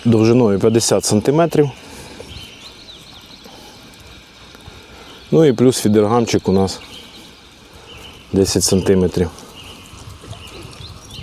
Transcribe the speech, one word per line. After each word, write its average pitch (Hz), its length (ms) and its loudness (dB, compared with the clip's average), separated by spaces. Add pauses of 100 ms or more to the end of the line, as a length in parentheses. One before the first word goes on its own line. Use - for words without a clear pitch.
довжиною 113 540 4
п'ятдесят 110 460 2
сантиметрів. 147 680 0 (3500)
Ну 156 140 4
і 139 80 4
плюс 120 280 2
фідергамчик 107 680 0
у 95 40 2
нас 95 280 0 (1500)
десять 95 320 0
сантиметрів. 92 680 0 (1900)